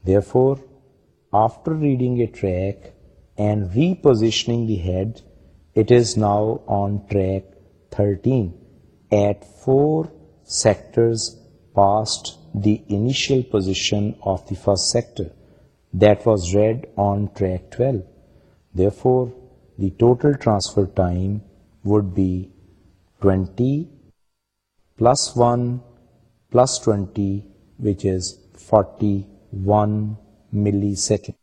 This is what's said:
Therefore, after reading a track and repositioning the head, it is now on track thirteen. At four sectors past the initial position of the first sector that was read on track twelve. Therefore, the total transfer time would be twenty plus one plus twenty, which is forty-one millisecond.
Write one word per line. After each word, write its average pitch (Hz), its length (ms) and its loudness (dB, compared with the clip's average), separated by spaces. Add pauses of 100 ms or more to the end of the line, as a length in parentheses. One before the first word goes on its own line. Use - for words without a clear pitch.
Therefore, 127 540 2 (720)
after 110 400 0
reading 127 480 -2
a 113 60 0
track 95 680 -6 (440)
and 104 340 -2
repositioning 117 960 0
the 110 80 -2
head, 92 460 -4 (540)
it 110 160 2
is 120 260 4
now 107 500 0
on 101 400 -2
track 95 360 -2 (480)
thirteen. 101 640 0 (580)
At 101 340 0 (180)
four 151 480 0 (320)
sectors - 960 -2 (360)
past 101 640 0 (160)
the 104 360 -2
initial 123 540 -2
position 104 800 -4
of 95 260 -4
the 98 80 -8
first - 360 -2
sector 107 400 -6 (600)
that 104 320 4
was 95 280 0
read 110 340 2 (100)
on 101 360 -2
track 92 380 -4
twelve. 120 320 -2 (720)
Therefore, 120 600 0 (460)
the 98 120 -2
total 123 440 4
transfer 104 500 0
time 92 560 -2 (420)
would 101 300 0
be 92 380 -2 (680)
twenty 120 680 0 (1080)
plus 120 380 2
one 123 460 0 (680)
plus 127 260 2
twenty, 101 680 -4 (320)
which 104 280 -4
is 92 340 -4 (160)
forty-one 104 1600 -2 (360)
millisecond. 101 880 -2